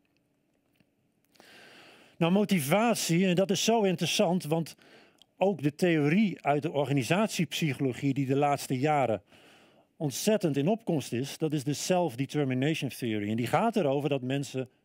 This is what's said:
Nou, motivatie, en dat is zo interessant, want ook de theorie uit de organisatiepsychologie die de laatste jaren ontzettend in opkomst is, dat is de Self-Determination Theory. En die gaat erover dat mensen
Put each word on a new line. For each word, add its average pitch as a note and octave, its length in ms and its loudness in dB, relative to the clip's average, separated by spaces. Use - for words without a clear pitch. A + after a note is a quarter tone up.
Nou, E3 160 2
motivatie, F#3+ 960 2
en F3 80 4
dat E3 160 2
is - 140 0
zo A3+ 180 4
interessant, F3+ 640 0
want D#3 320 -2
ook F#3 260 0
de C#3+ 120 0
theorie E3+ 680 2
uit C#3+ 200 0
de F3 100 -6
organisatiepsychologie C#3+ 1400 0
die C#3 120 -2
de C3+ 100 0
laatste C#3+ 420 0
jaren C3 440 0
ontzettend D#3+ 600 0
in C#3+ 120 2
opkomst E3+ 440 -2
is, B2+ 260 -6
dat D#3+ 140 -2
is C#3+ 120 -4
de C#3+ 100 -2
Self-Determination C#3 1160 -2
Theory. G#2+ 400 -4
En A2+ 60 -2
die A#2 100 -2
gaat G#3+ 300 2
erover C#3+ 320 0
dat C#3 140 -2
mensen C3 460 -6